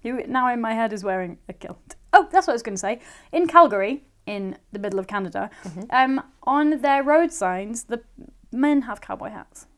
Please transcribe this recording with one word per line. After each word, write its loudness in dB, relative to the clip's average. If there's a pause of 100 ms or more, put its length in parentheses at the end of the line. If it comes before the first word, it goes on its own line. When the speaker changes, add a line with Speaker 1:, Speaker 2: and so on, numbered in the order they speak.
Speaker 1:
who -6
now 0
in -2
my -2
head 0
is -10
wearing -4 (100)
a -14
kilt. -18 (160)
Oh, 8
that's 4
what 0
I 2
was -4
gonna -8
say. -6 (320)
In 2
Calgary, 4 (220)
in -8 (160)
the -10
middle -4
of -6
Canada, -6 (140)
Speaker 2:
Mm-hmm. -12
Speaker 1:
um, 2 (220)
on 2
their 2
road 4
signs, -4
the -8 (500)
men 2
have -10
cowboy -10
hats. -18 (120)